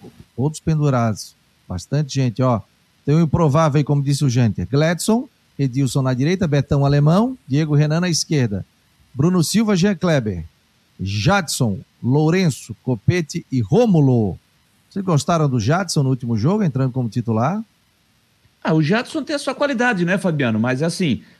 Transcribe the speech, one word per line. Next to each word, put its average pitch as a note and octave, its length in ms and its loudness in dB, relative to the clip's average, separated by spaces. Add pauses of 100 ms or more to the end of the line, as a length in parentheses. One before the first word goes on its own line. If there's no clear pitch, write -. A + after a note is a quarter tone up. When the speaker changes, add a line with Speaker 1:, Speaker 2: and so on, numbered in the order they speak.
(360)
Speaker 1:
todos D3+ 240 -4
pendurados. C3+ 760 -2 (320)
Bastante C3+ 500 -4
gente, B2+ 260 0
ó. B2 180 2 (460)
Tem C#3+ 80 2
o E3 80 4
improvável D#3 560 2
aí, D3 60 2
como C#3+ 180 0
disse C#3 240 -2
o - 20 2
Janter. A2+ 420 0
Gladson, F3 560 0 (320)
Edilson C3+ 440 -2
na C3 100 0
direita, E3+ 340 0
Betão, C#3 380 0
Alemão, D#3+ 540 2 (100)
Diego D3 260 0
Renan D3+ 260 2
na F3+ 100 -2
esquerda. B2 560 -2 (480)
Bruno E3+ 280 2
Silva, G#3 320 0
Jean F#3+ 200 2
Kleber, A2+ 500 -2 (560)
Jadson, G#2+ 760 0 (240)
Lourenço, D3+ 800 0
Copete D#3+ 680 -2
e B2+ 120 0
Rômulo. C3+ 760 2 (560)
Vocês F#3+ 100 -8
gostaram D#3+ 440 0
do B2+ 100 0
Jadson D3+ 460 0
no C3 60 0
último A#2+ 260 -2
jogo, F3+ 260 0
entrando C3 300 -2
como B2 160 -4
titular? A#2+ 520 -2 (1000)
Speaker 2:
Ah, E3 120 0
o D#3+ 60 2
Jadson A#3 440 -2
tem D#4 100 -6
a C#4+ 60 -4
sua C4+ 120 -4
qualidade, B3 520 0
né, F#3 140 0
Fabiano? C3+ 380 0
Mas, B2 280 -2
assim, E3+ 380 -2 (180)